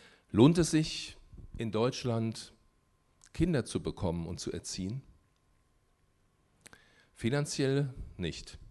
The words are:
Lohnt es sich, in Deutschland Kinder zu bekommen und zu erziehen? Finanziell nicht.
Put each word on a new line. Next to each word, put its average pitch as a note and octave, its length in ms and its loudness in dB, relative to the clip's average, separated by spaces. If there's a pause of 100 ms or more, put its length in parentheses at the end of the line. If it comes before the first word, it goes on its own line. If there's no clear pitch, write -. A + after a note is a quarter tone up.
(300)
Lohnt C#3+ 260 8
es E3 140 4
sich, - 460 -2 (420)
in A2+ 140 -4
Deutschland A2+ 800 0 (800)
Kinder E3 320 2
zu F2 160 -4
bekommen E2+ 440 -2
und E2+ 140 -8
zu - 100 -8
erziehen? F#2+ 520 -6 (2000)
Finanziell C#3 800 0 (240)
nicht. - 420 -6 (120)